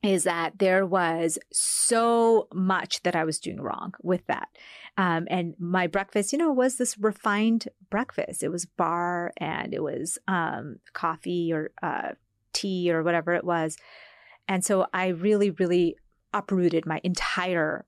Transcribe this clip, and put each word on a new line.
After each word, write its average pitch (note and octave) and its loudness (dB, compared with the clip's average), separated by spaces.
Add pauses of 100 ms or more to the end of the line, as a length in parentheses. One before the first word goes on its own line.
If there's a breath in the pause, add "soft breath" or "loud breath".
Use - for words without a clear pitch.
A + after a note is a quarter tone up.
is F#3+ 4
that E3+ 0
there F#3+ 4
was E3 0 (140)
so A#3 4
much F#3 0
that F3 0
I D#3+ 2
was D#3+ -2
doing - -8
wrong - -6
with F3+ -2
that. - -4 (480 loud breath)
Um, E3+ 2
and E3+ -2
my F3+ 0
breakfast, G3 -2
you C#4 0
know, D#4+ 4
was B3+ 2
this B3 -2
refined G#3+ 0 (240)
breakfast. - -6
It - -2
was F3 -6
bar F3 -2
and - -6
it - -4
was, D3+ -6 (100)
um, E3 -4 (140)
coffee E3 -4
or, D#3 -4 (140)
uh, - -6 (380)
tea F3+ -2
or D#3+ 2
whatever E3+ 0
it E3+ 0
was. E3 -2 (720 loud breath)
And F#3 -2
so F#3+ 2
I F#3 -2
really, G3 2
really F3 2 (380)
uprooted F3+ 2
my D#3+ -2
entire F3+ -2